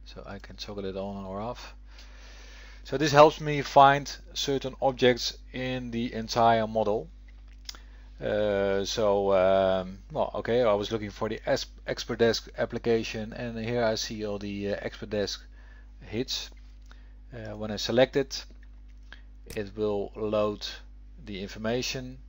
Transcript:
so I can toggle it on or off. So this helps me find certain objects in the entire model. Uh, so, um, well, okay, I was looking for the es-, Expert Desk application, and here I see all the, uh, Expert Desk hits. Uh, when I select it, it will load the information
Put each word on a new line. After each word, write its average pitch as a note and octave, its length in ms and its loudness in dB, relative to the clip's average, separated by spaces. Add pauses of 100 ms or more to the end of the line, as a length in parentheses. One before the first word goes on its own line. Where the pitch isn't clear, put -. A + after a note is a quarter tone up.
so - 200 -16
I G2 140 -12
can - 160 -16
toggle G2+ 300 -10
it F#2+ 100 -6
on G2 300 -8
or F#2+ 160 -8
off. - 340 -10 (1080)
So C3+ 120 -6
this D3 140 2
helps D3 280 10
me D3 220 -2
find C#3 500 6 (220)
certain C3+ 480 -2
objects B2+ 560 4 (140)
in B2+ 400 -6
the A#2 220 -4
entire A2+ 520 4
model. A2 440 0 (1120)
Uh, G2+ 640 2
so, G2+ 480 2
um, F#2+ 680 4 (120)
well, D3 240 -2
okay, A2+ 280 0
I G#2+ 100 4
was G2+ 180 0
looking G#2+ 180 -4
for A2 200 -6
the A2 160 -6
es-, - 200 0 (200)
Expert B2 340 -6
Desk A#2 280 2 (100)
application, A2+ 760 -2
and A#2 260 -8
here A#2+ 240 -2
I A2 120 2
see G#2+ 300 -6
all G2+ 140 -4
the, G2+ 340 -4
uh, - 60 -4
Expert - 300 -10
Desk G2+ 320 -2 (600)
hits. - 480 -6 (840)
Uh, G#2+ 240 -10
when G#2+ 120 -6
I G#2+ 60 -4
select A#2 400 4
it, - 300 -2 (1120)
it G2+ 200 -6
will G#2 400 0
load G#2+ 500 0 (600)
the G2+ 160 -8
information B2 880 -6